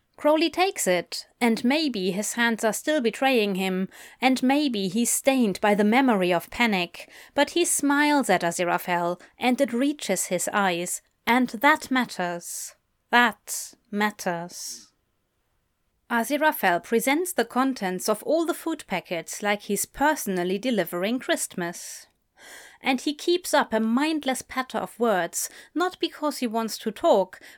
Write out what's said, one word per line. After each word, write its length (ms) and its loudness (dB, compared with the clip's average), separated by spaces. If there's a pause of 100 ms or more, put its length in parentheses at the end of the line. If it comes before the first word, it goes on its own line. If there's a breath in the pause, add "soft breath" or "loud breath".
(180 loud breath)
Crowley 340 2
takes 340 -2
it, 400 -2 (160)
and 220 2
maybe 480 0
his 220 -4
hands 300 0
are 100 2
still 280 -2
betraying 540 2
him, 340 -2 (320 loud breath)
and 220 2
maybe 440 2
he's 240 0
stained 500 2
by 120 4
the 100 4
memory 480 4
of 200 -2
panic, 580 -2 (240 loud breath)
but 180 2
he 140 2
smiles 640 2
at 140 2
Aziraphale, 760 0 (200 loud breath)
and 200 2
it 140 0
reaches 540 -2
his 260 -2
eyes, 480 -2 (240)
and 240 2
that 400 2
matters. 840 -4 (340)
That 640 0 (160)
matters. 1000 -6 (1160)
Aziraphale 760 0
presents 500 0
the 120 2
contents 640 -2
of 160 0
all 220 2
the 80 0
food 320 -8
packets 560 -6
like 220 -2
he's 240 -2
personally 720 0
delivering 580 -2
Christmas. 880 -6 (760 loud breath)
And 220 0
he 140 -4
keeps 400 0
up 180 2
a 60 2
mindless 640 0
patter 340 -6
of 220 -6
words, 500 0 (240 loud breath)
not 260 -2
because 380 -4
he 100 -2
wants 320 -4
to 120 -6
talk, 480 2 (180 loud breath)